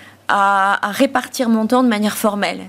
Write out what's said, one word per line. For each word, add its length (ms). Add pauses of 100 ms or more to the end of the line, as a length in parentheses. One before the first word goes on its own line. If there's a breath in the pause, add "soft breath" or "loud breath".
(260 loud breath)
à, 580
à 60
répartir 580
mon 200
temps 160
de 40
manière 280
formelle, 520